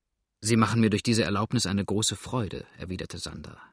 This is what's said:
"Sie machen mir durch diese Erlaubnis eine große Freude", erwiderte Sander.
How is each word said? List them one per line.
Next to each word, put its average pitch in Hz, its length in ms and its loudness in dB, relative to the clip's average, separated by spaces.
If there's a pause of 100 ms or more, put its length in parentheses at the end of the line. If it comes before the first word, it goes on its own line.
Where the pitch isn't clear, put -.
(400)
"Sie 110 180 2
machen 113 240 4
mir 107 100 6
durch 104 120 0
diese 113 200 4
Erlaubnis 101 420 0
eine 98 180 0
große 104 320 0
Freude", - 500 -6 (120)
erwiderte 85 400 -8
Sander. 80 400 -12 (160)